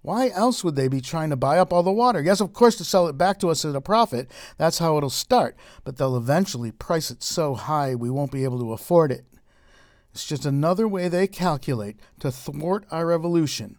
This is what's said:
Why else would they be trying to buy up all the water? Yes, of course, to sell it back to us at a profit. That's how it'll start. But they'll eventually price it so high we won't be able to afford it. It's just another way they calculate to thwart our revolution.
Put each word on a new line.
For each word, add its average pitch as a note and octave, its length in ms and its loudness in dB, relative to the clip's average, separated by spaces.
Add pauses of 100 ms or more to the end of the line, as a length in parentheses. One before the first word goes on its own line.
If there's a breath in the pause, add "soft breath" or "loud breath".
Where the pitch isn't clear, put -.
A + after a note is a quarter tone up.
Why B3 300 0
else A#3+ 340 0
would D#3+ 120 0
they C3+ 120 2
be C3 140 -2
trying D#3 260 -4
to D3 80 0
buy C#3 220 2
up F3+ 160 4
all F3 80 4
the F#3 100 2
water? A3 300 2
Yes, F#3 180 4
of F#3+ 140 -4
course, A#3 220 6
to E3+ 80 -10
sell F3+ 240 4
it C#3 100 -8
back F#3+ 220 2
to F3 100 2
us D#3 160 0
at C#3+ 100 -4
a C3+ 60 -2
profit. G3 480 0 (260 loud breath)
That's D#3+ 220 2
how E3 180 2
it'll C#3+ 140 0
start. G#3+ 440 2 (300 loud breath)
But C3+ 140 -10
they'll C3 180 0
eventually B2 560 0
price - 380 -4
it A#2+ 120 -14
so D3+ 320 -2
high C#3 400 -2
we A#2+ 140 -4
won't C3+ 240 -4
be C3+ 120 -2
able B2 160 -2
to A2+ 120 -6
afford D#3+ 400 4
it. - 140 -8 (840 soft breath)
It's - 140 -12
just C#3+ 200 -4
another E3 420 2
way F3+ 200 -2
they F3 180 2
calculate C#3+ 680 -4 (240 soft breath)
to C#3+ 120 -2
thwart E3 580 -6
our E3 160 -4
revolution. E3 720 0